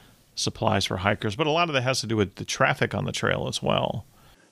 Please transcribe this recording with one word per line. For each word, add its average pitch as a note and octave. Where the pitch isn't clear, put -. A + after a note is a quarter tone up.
supplies G#2
for G2+
hikers, G#2
but D#3
a C#3+
lot E3+
of D3+
that C3
has C3
to A2
do A2+
with G2
the G#2
traffic -
on G2
the -
trail -
as -
well. -